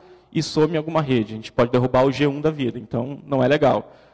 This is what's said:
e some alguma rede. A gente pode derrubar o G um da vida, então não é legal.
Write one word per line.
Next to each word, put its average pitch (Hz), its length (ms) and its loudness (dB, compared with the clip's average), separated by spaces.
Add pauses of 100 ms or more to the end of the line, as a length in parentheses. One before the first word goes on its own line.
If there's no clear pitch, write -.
(320)
e 160 120 -2
some 156 320 0
alguma 156 260 -2
rede. 120 300 0
A 110 40 -8
gente 110 140 -14
pode 120 220 0
derrubar 127 320 2
o 139 80 2
G 123 160 -2
um 143 120 -4
da 156 120 0
vida, 127 260 -6
então 123 480 -8
não 139 160 0
é 127 60 4
legal. 135 440 2 (220)